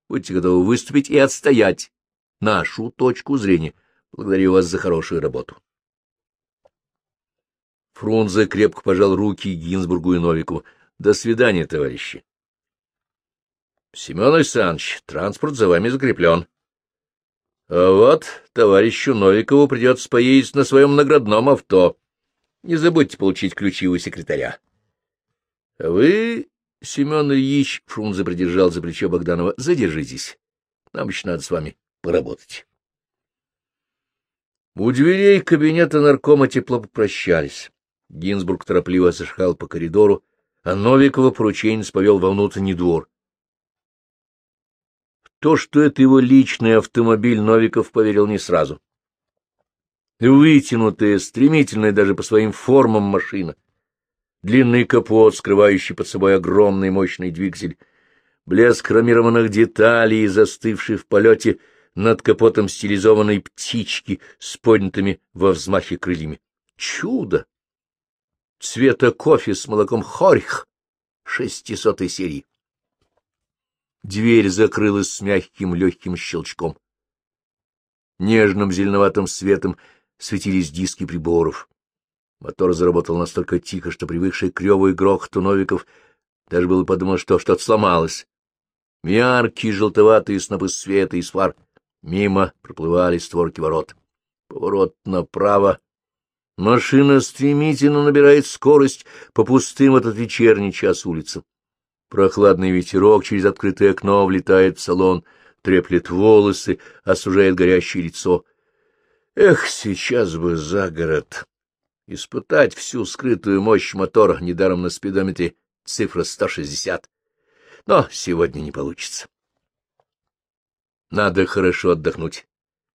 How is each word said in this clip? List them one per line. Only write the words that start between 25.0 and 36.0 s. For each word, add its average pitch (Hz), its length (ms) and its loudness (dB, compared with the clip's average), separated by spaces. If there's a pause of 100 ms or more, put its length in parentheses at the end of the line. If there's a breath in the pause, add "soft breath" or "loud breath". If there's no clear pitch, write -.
А 80 100 -6
вы, 202 600 0 (320)
Семен 147 520 -4
Ильич, — 135 540 -2
Фрунзе 101 360 -6
придержал 90 480 0
за 85 100 -8
плечо 82 280 -6
Богданова, — 87 480 -4
задержитесь. 85 800 -4 (540)
Нам 131 180 -8
еще 95 200 -10
надо 82 120 -6
с - 80 -14
вами 78 260 -6 (260)
поработать. - 640 -6 (2000)
У 110 160 -2
дверей 185 500 4
кабинета 156 600 2